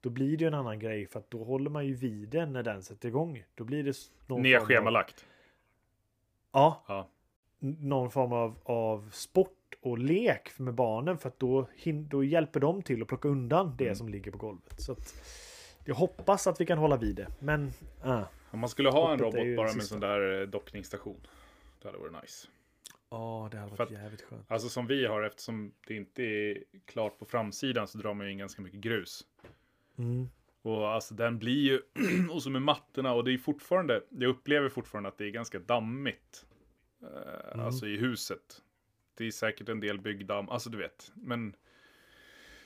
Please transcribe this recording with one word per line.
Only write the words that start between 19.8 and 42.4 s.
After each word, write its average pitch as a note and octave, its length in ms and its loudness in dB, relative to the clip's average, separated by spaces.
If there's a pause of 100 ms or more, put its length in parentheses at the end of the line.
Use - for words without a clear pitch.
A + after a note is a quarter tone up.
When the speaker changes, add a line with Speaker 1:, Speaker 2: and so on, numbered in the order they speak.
Speaker 1:
sista. G#2 140 -6
Speaker 2:
sån G#2 60 -6
där, G2 400 2
eh, G2 60 -4
dockningsstation, G2 800 -10 (540)
det G#2 60 -14
hade F#2+ 100 -12
varit D#2+ 240 -12
nice. - 260 -20 (640)
Speaker 1:
Ja, A2+ 420 -8
det G#2+ 60 -12
hade G2+ 120 -10
Speaker 2:
För G#2 80 -14
Speaker 1:
varit A2+ 200 -2
Speaker 2:
att, G2+ 60 -12
Speaker 1:
jävligt G#2+ 180 -14
skönt. A2 300 -12
Speaker 2:
alltså, A2+ 180 -2
som A#2+ 180 -4
vi C3+ 180 2
har, G#2+ 180 0
eftersom G#2+ 480 -8 (160)
det A2 80 -8
inte G#2 280 -8
är G#2 400 -2 (220)
klart A2 340 -6
på G#2 60 -12
framsidan, A2+ 640 -2
så - 100 -14
drar G#2 160 -4
man G2+ 120 -6
ju G2 60 -6
in G2 60 -8
ganska G2 240 -12
mycket F#2+ 180 -12
grus. G#2 460 -4 (720)
Speaker 1:
Mm. B2 320 -2 (320)
Speaker 2:
Och G#2+ 280 -2
alltså, A2 240 -2
den A#2 260 0
blir B2 220 0
ju, C3+ 200 4 (240)
<clears throat> F3+ 260 2
och D#3 120 -4
så C3+ 60 -4
med C3 120 0
mattorna, C3+ 520 0
och A#2+ 100 4
det B2+ 100 4
är B2+ 40 2
fortfarande, D3 720 0
jag B2+ 200 2
upplever C#3+ 400 2
fortfarande G#2 400 -6
att - 80 -16
det G#2 80 -6
är G#2 60 -4
ganska A2 280 -8
dammigt, A#2 840 -2 (560)
eh, - 520 -14
Speaker 1:
Mm. A#2 120 -6
Speaker 2:
alltså, A#2+ 220 -4
i G#2 100 -4
huset, - 640 -4 (580)
det A2+ 80 -4
är G#2+ 40 -4
säkert A2 380 -4
en A2 100 -2
del G#2 200 -4
byggdamm, G2+ 500 -4
alltså A#2+ 200 -6
du A2 80 -10
vet, - 380 -10
men, A#2 400 -6 (1080)